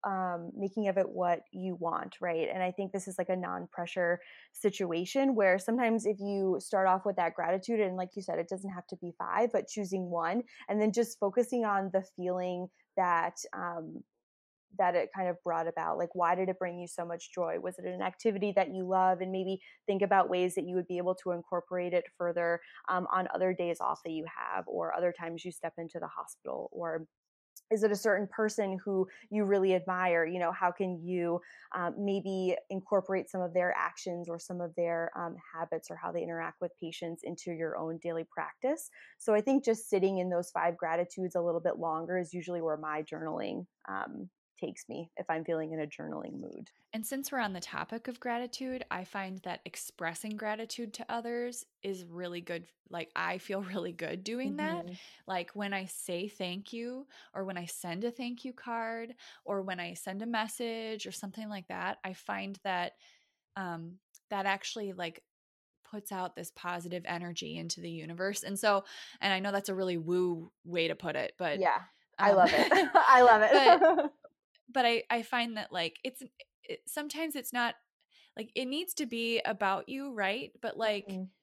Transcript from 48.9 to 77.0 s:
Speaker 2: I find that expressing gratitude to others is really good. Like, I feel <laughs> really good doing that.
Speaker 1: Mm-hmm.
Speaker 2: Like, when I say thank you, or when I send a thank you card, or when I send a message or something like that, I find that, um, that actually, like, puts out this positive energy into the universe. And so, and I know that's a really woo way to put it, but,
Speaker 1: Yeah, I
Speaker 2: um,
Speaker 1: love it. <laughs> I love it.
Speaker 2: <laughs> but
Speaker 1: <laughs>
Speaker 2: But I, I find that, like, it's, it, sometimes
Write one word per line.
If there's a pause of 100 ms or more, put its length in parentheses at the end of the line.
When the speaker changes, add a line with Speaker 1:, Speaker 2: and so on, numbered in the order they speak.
Speaker 2:
I
find
that
expressing
gratitude
to
others (160)
is
really
good. (200)
Like,
I
feel
<laughs>
really
good
doing
that.
Speaker 1:
Mm-hmm. (320)
Speaker 2:
Like,
when
I
say
thank
you, (260)
or
when
I
send
a
thank
you
card, (300)
or
when
I
send
a
message
or
something
like
that,
I
find
that, (640)
um, (360)
that
actually,
like, (640)
puts
out
this
positive
energy
into
the
universe.
And
so, (380)
and
I
know
that's
a
really
woo (120)
way
to
put
it,
but,
Speaker 1:
Yeah, (400)
I
Speaker 2:
um,
Speaker 1:
love
it.
<laughs>
I
love
it.
Speaker 2:
<laughs>
but
Speaker 1:
<laughs> (540)
Speaker 2:
But
I,
I
find
that,
like,
it's, (400)
it,
sometimes